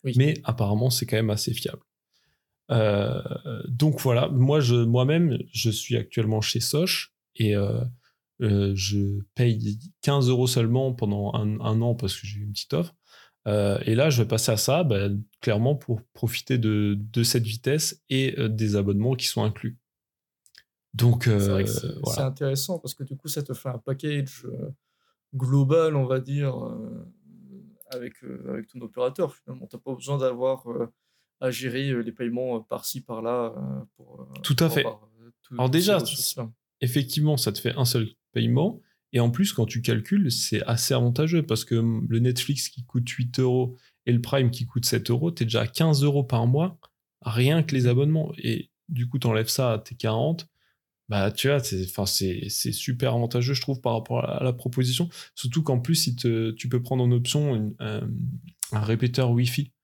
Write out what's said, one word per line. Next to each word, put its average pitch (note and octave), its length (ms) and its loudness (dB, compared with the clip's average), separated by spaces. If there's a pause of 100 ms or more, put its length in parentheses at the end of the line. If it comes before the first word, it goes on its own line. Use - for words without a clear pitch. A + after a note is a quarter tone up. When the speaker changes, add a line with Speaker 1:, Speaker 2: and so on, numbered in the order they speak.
Speaker 1:
Oui. B2+ 140 -2
Speaker 2:
Mais D3 260 4
apparemment, A2+ 460 0
c'est A#2 160 -2
quand A2 100 -2
même A2 140 2
assez A2 240 -2
fiable. - 280 -8 (880)
Euh, G#2+ 500 2 (480)
donc C3 320 2
voilà, C3 260 2
moi, C#3 320 4
je, A#2+ 160 4
moi-même, B2+ 640 4 (160)
je - 160 0
suis A#2 260 -2
actuellement A2 460 0
chez - 180 -2
Soch - 540 -2 (220)
et, G#2 200 2
euh, G2+ 240 0 (640)
euh, G2+ 340 2
je G2+ 460 0 (140)
paye A2 440 0 (220)
quinze C#3 260 2
euros B2+ 200 4
seulement B2 460 2
pendant G2+ 420 -2
un, G#2+ 260 -2
un A2 200 0
an A#2+ 140 2
parce - 240 -4
que G2+ 80 -12
j'ai G#2 120 -10
eu G#2 40 -8
une G#2 80 -6
petite - 220 -8
offre. E3+ 200 -2 (540)
Euh, G2+ 380 2
et A2 100 2
là, D3 140 4
je A#2+ 120 4
vais G#2 60 2
passer A#2 240 0
à G#2+ 60 2
ça, D3+ 260 2
bah, G2+ 260 2 (320)
clairement A#2 340 2
pour - 260 -4 (120)
profiter - 440 -2
de, G#2 400 2
de G#2+ 260 -2
cette A#2 200 2
vitesse B2+ 680 -2
et, C3+ 300 0
euh, A#2+ 80 0
des G#2+ 300 0
abonnements G#2 380 2
qui - 120 -4
sont G#2+ 160 0
inclus. - 340 -4 (1160)
Donc, A#2+ 320 4
Speaker 1:
C'est G2+ 240 4
vrai G2 160 2
que G#2 40 -2
Speaker 2:
euh, G#2+ 40 -2
Speaker 1:
c'est, - 140 -4 (140)
Speaker 2:
voilà. - 140 -2
Speaker 1:
c'est - 60 -2
intéressant C#3 580 -2
parce - 140 -12
que C#3+ 100 -12
du C3+ 140 -10
coup, - 100 -16
ça D3 160 -6
te C#3 100 -8
fait - 160 -10
un A#2+ 100 -8
package, C#3 680 -6
euh, B2 240 -10 (680)
global, C#3 640 4
on C3+ 80 2
va C3 160 0
dire, C3+ 360 -2
euh, A#2 480 -10 (840)
avec, B2 320 -10
euh, B2+ 300 -10
avec B2 140 -8
ton B2+ 120 -18
opérateur. B2+ 560 -4
Finalement, B2+ 320 -16
t'as A#2 100 -18
pas C3+ 160 -10
besoin C#3 240 -4
d'avoir, C3 540 0
euh, A#2+ 160 -4 (540)
à B2+ 100 0
gérer, B2+ 380 -4
euh, B2+ 100 0
les A#2 140 -4
paiements, B2 420 -4
euh, A2+ 60 -4
par-ci, A#2+ 400 -8
par-là, A#2 560 -4
euh, C3 260 -6 (140)
pour, - 240 -20
euh, C3+ 200 -16
Speaker 2:
Tout C#3 180 0
à E3 80 4
Speaker 1:
pour D#3 60 0
Speaker 2:
fait. C#3 120 2
Speaker 1:
avoir, G#2+ 240 -10 (120)
euh, A#2+ 100 -20 (100)
tout, - 140 -16
Speaker 2:
Alors B2+ 100 2
Speaker 1:
toutes B2+ 80 2
ces E3 60 4
Speaker 2:
déjà, F#3+ 180 4
Speaker 1:
ressources-là. A#2 520 -4 (300)
Speaker 2:
effectivement, C#3 560 2
ça A#2 160 0
te - 80 -8
fait - 160 -2
un C3 100 0
seul A#2 220 0 (240)
paiement. B2 480 2 (360)
Et A#2+ 40 4
en A#2+ 100 4
plus, F#3+ 240 0
quand A2 140 2
tu A#2 160 -6
calcules, B2 480 2
c'est - 320 -2
assez A#2+ 320 0
avantageux D3+ 480 2
parce A2 220 -2
que, A#2 100 0
hum, A2+ 340 2
le A2+ 80 2
Netflix B2 520 0
qui B2 140 -12
coûte B2 260 -2
huit B2 300 -4
euros B2+ 360 2 (320)
et A#2+ 40 2
le A#2+ 100 4
Prime C3 280 2
qui A#2+ 160 -4
coûte A#2+ 200 -4
sept A2+ 260 0
euros, D3 180 0
t'es E3 160 -4
déjà A2+ 160 0
à A#2 60 0
quinze D3+ 360 2
euros C#3+ 200 2
par A#2+ 240 2
mois, D#3+ 320 0 (420)
rien B2+ 400 2
que D3+ 140 0
les B2+ 80 2
Speaker 1:
Mhm. B2 60 4
Speaker 2:
abonnements. D3 500 2
Et - 320 -4 (180)
du A#2+ 180 -2
coup, B2 120 -4
t'enlèves A2+ 300 2
ça B2 240 2
à G#2+ 40 0
tes - 160 -10
quarante, B2+ 560 -2 (600)
bah, G2+ 220 2
tu - 160 -2
vois, C#3+ 120 4
c'est, F#2+ 260 -4
enfin, G2+ 220 -4
c'est, G2 420 -2
c'est - 220 -4
super B2 420 -2
avantageux, B2 400 0
je B2+ 80 -2
trouve, C3 200 -4
par A#2 120 0
rapport A#2 340 -2
à - 160 -4
la B2+ 100 0
proposition. B2+ 560 -2 (260)
Surtout C3 260 -2
qu'en C3 180 2
plus, D#3+ 280 0
il A#2+ 80 0
te, A2+ 340 0
tu A#2 180 -8
peux B2 140 0
prendre B2+ 220 0
en B2 80 4
option B2+ 440 2
une, G#2+ 220 -2
un, A2 320 -4 (640)
un A2 80 0
répéteur A#2+ 500 0
Wi-Fi B2 420 0 (120)